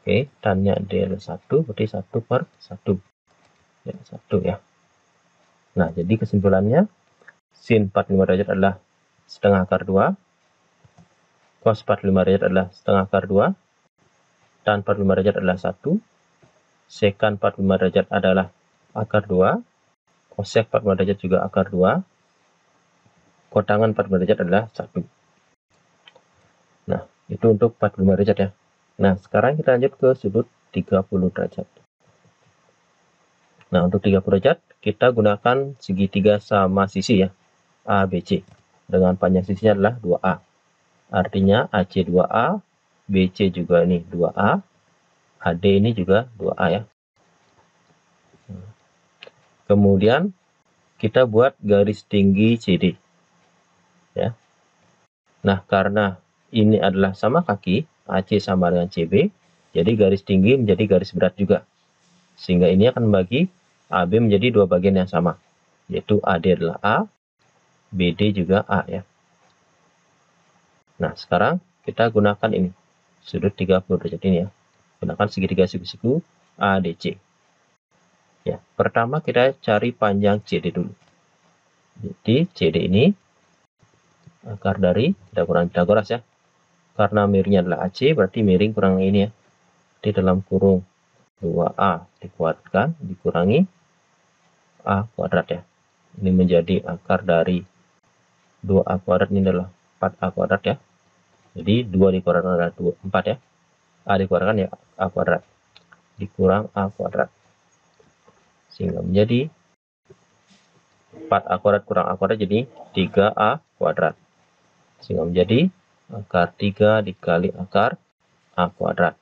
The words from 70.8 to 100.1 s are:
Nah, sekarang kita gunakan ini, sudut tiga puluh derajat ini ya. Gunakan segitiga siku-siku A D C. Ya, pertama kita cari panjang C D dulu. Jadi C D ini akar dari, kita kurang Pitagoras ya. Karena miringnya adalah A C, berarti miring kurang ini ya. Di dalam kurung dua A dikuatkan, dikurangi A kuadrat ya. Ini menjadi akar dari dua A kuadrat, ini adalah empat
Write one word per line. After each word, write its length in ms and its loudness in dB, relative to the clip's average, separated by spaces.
Nah, 140 -4
sekarang 480 -2
kita 240 -2
gunakan 440 0
ini, 200 -2
sudut 320 -4
tiga 260 0
puluh 220 -2
derajat 240 -10
ini 200 2
ya. 20 -14
Gunakan 320 -4
segitiga 360 -2
siku-siku 540 -4
A 240 0
D 140 -6
C. 180 -8
Ya, 160 -6
pertama 480 -2
kita 400 0
cari 320 0
panjang 480 0
C 160 -4
D 160 -6
dulu. 160 -6
Jadi 480 -2
C 80 -20
D 40 -2
ini 200 4
akar 380 -6
dari, 340 2
kita 160 -2
kurang 240 0
Pitagoras 400 0
ya. 80 -4
Karena 320 0
miringnya 400 2
adalah 200 -4
A 40 -4
C, 240 0
berarti 280 0
miring 320 2
kurang 280 0
ini 240 2
ya. 40 -10
Di 100 -2
dalam 320 0
kurung 360 2
dua 320 -2
A 320 -2
dikuatkan, 800 -4
dikurangi 640 0
A 320 -2
kuadrat 340 -2
ya. 120 -8
Ini 80 -2
menjadi 560 2
akar 400 -6
dari 380 0
dua 260 0
A 160 -4
kuadrat, 300 0
ini 100 0
adalah 300 -2
empat 400 -8